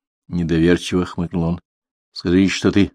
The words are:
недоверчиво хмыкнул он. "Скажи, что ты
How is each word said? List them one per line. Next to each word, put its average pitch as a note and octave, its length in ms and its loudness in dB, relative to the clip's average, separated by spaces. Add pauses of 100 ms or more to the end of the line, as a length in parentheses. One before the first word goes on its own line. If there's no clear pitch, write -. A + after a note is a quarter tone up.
(280)
недоверчиво E2+ 800 0
хмыкнул F2 380 -6
он. E2+ 180 -4 (500)
"Скажи, F#2 360 2
что F2+ 240 0
ты F#2+ 240 2